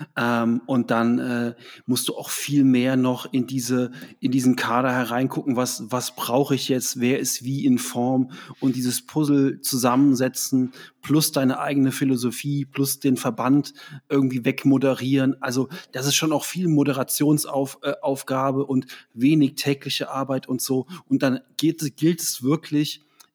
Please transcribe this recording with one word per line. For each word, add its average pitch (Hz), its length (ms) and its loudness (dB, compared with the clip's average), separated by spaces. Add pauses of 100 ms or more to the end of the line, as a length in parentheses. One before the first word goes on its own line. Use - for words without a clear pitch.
(180)
ähm, 117 480 0
und 120 240 0
dann, 117 300 2
äh, 120 340 -4 (320)
musst 123 240 0
du - 60 -4
auch - 160 -10
viel 143 320 2
mehr 131 320 4
noch 127 360 0
in 127 140 0
diese, 123 460 -2 (280)
in 127 120 -2
diesen 127 240 4
Kader 127 360 0
hereingucken, 127 640 -2
was, 123 360 -2
was 127 240 -4
brauche 135 400 0
ich 131 120 -2
jetzt, 131 320 -2
wer 123 200 2
ist - 240 -4
wie 135 200 -4
in 127 140 4
Form 127 540 -2 (280)
und 131 160 0
dieses 123 300 -2
Puzzle 143 560 2
zusammensetzen, 127 1080 2 (320)
plus 151 280 2
deine 135 280 0
eigene 139 320 2
Philosophie, 135 720 -2
plus 135 340 -2
den 131 180 2
Verband 127 580 0 (340)
irgendwie 131 360 0
wegmoderieren. 135 1000 2
Also 127 260 -2 (220)
das 131 160 -4
ist 139 80 2
schon 160 160 0
auch 147 140 -2
viel 180 220 -4
Moderationsauf-, 143 1160 0
äh, 143 180 -2
Aufgabe 135 640 -2
und 131 220 -2 (260)
wenig 135 480 4
tägliche 143 480 -4
Arbeit 135 380 -6
und 131 120 -2
so. 131 280 -2 (200)
Und 135 140 0
dann 135 200 0 (140)
geht, 156 420 -2
gilt 170 220 2
es - 220 -6
wirklich, 147 600 -2 (320)